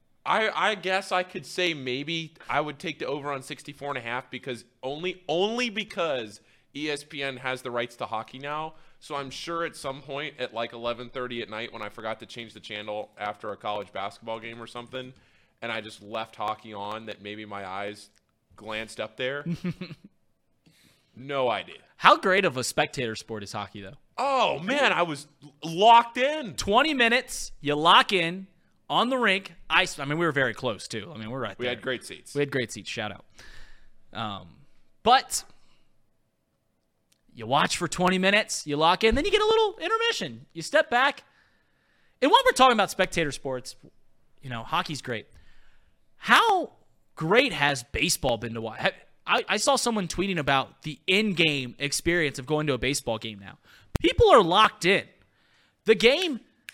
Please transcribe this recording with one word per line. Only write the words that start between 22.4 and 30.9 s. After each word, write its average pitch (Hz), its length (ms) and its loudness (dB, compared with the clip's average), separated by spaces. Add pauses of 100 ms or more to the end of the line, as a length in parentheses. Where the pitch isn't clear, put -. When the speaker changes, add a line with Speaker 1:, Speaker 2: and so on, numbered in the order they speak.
Speaker 2:
of 131 100 -2
a 127 80 -4
spectator 127 520 -2
sport 107 260 -10
is 98 100 -14
hockey, 104 300 -10
though? 95 160 -18 (180)
Speaker 1:
Oh, 233 440 2
man, 226 340 2
I 165 80 2
was 151 240 -4 (160)
l-, 143 100 -20 (100)
locked 226 540 8
in. 262 380 0
Speaker 2:
Twenty 254 400 4
minutes, 240 680 0
you 143 140 0
lock 185 400 6
in 180 320 -2 (420)
on 202 220 2
the 262 80 0
rink. 196 340 2 (160)
I, 170 140 4
s-, 175 160 -4
I 139 80 -6
mean, 147 100 0
we 170 80 0
were 156 80 2
very 127 220 2
close, 107 340 -6
too. 101 260 -8